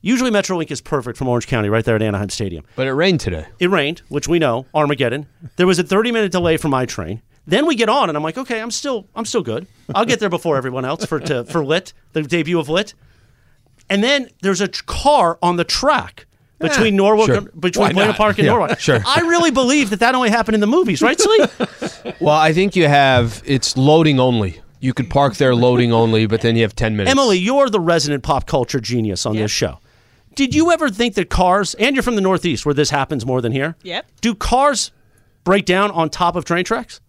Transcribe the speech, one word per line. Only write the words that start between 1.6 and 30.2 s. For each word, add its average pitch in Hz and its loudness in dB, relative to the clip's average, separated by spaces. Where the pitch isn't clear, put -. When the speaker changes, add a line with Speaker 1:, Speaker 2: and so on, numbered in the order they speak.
Speaker 1:
right 110 0
there 113 0
at 107 0
Anaheim 104 -4
Stadium. 90 -8
Speaker 2:
But 131 -2
it 135 -2
rained 160 0
today. 80 -8
Speaker 1:
It 180 0
rained, 160 -2
which 143 -6
we 170 2
know, 131 -2
Armageddon. 143 -2
There 175 2
was 185 2
a 180 0
thirty-minute 214 0
delay 175 0
for 160 -2
my 131 0
train. 101 -8
Then 214 2
we 330 0
get 220 0
on, 226 0
and 151 -4
I'm 151 -6
like, 160 -6
"Okay, 247 -8
I'm 226 -10
still, 247 -8
I'm - -6
still - -4
good. 117 -6
I'll 208 2
get 240 -2
there 208 -2
before 165 0
everyone 131 -6
else 156 -4
for, 151 -4
to, 135 -4
for 160 -2
Lit, 156 -4
the 156 -4
debut 165 -2
of 147 -4
Lit." 190 -2
And 202 2
then 262 0
there's 185 0
a 196 -2
tr-, - -10
car 220 2
on 175 0
the 170 0
track - -2
between 202 2
Speaker 3:
Yeah. 196 2
Speaker 1:
Norwalk 214 4
Speaker 2:
Sure. 127 2
Speaker 1:
and, - -10
between 180 0
Speaker 3:
Why 165 0
Speaker 1:
Buena 196 2
Speaker 3:
not? 208 -2
Speaker 1:
Park 208 2
and 208 4
Speaker 2:
Yeah, - 4
Speaker 1:
Norwalk. 226 0
Speaker 2:
sure. 127 2
Speaker 1:
I 285 2
really 339 2
believe 254 2
that 214 -4
that 240 2
only 254 0
happened 220 0
in 214 2
the 208 2
movies, 240 2
right, 254 2
Slee? 427 4
Speaker 2:
<laughs> - -10
Well, 147 2
I 156 4
think 185 0
you 170 4
have, 135 4
it's 135 0
loading 151 4
only. 113 0
You 131 -2
could 120 -4
park 139 0
there 131 4
loading 123 2
only, 113 2
but 107 -2
then 117 2
you 113 2
have 107 -2
ten 110 -2
minutes. 104 0
Speaker 1:
Emily, 262 2
you're 254 2
the 202 0
resident 147 0
pop 139 -2
culture 135 -2
genius 107 -4
on 107 -2
Speaker 4:
Yep. 107 -2
Speaker 1:
this 107 -4
show. - -4